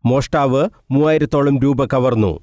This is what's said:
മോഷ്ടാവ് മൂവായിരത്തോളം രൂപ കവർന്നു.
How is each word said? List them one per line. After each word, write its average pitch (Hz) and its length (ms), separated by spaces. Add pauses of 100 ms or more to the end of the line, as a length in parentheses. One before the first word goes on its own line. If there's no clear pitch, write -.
മോഷ്ടാവ് 135 560 (300)
മൂവായിരത്തോളം 143 720
രൂപ 139 220
കവർന്നു. 120 460 (120)